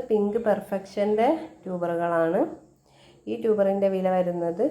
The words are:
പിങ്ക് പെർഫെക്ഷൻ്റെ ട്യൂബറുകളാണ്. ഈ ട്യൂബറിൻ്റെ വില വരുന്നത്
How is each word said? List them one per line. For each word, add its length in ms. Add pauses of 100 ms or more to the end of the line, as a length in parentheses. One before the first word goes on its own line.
പിങ്ക് 340
പെർഫെക്ഷൻ്റെ 840 (320)
ട്യൂബറുകളാണ്. 840 (840)
ഈ 100
ട്യൂബറിൻ്റെ 520
വില 200
വരുന്നത് 600